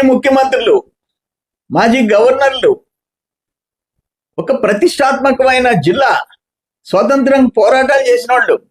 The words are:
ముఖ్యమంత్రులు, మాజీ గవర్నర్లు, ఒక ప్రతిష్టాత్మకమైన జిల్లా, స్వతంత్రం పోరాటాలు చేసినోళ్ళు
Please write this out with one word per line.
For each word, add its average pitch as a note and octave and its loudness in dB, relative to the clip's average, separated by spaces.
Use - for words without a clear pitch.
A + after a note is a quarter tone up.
ముఖ్యమంత్రులు, C4 0
మాజీ A3+ 0
గవర్నర్లు, B3+ 0
ఒక A#3 -6
ప్రతిష్టాత్మకమైన C4 0
జిల్లా, G#3 0
స్వతంత్రం C4 0
పోరాటాలు B3+ 2
చేసినోళ్ళు B3 0